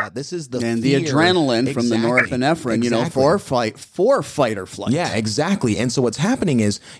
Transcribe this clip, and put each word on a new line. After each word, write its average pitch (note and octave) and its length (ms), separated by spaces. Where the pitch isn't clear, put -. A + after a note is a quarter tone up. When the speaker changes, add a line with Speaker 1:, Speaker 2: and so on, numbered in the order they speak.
Speaker 1:
that. G#3+ 160
This - 160
is E3 160
the A#2+ 100
Speaker 2:
And A#2 240
the C#3 140
Speaker 1:
fear. C3+ 180
Speaker 2:
adrenaline D3 580
from A#2+ 160
the A#2 60
Speaker 1:
Exactly. A#2+ 440
Speaker 2:
norepinephrine, B2+ 460
you B2 60
know, A#2 120
Speaker 1:
Exactly. C3+ 200
Speaker 2:
for E3 160
fight, A#2+ 400
for A3+ 460
fight A2+ 340
or F#2 80
flight. G2+ 260
Speaker 1:
Yeah, D#3 220
exactly. A2+ 640
And A#2+ 140
so C3+ 100
what's A#2 140
happening F3 420
is G#2 220